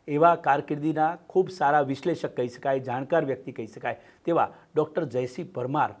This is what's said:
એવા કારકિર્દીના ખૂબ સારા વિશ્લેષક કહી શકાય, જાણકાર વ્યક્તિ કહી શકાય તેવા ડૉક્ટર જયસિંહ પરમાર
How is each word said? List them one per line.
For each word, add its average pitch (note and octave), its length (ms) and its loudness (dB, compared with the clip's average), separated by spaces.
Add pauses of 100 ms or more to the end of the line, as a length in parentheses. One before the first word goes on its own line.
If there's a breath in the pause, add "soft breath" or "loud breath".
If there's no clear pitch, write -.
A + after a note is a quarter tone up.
એવા E3 280 6
કારકિર્દીના D3+ 800 0 (120)
ખૂબ F#3 200 2
સારા D3 320 2
વિશ્લેષક C3+ 560 -2
કહી B2 120 0
શકાય, C3+ 320 -2
જાણકાર C3+ 440 -2
વ્યક્તિ B2+ 280 -6
કહી A2+ 140 -10
શકાય A#2+ 340 -8 (240 soft breath)
તેવા D#3 240 2 (280 loud breath)
ડૉક્ટર D#3 280 0
જયસિંહ B2+ 500 -6
પરમાર C3 460 -2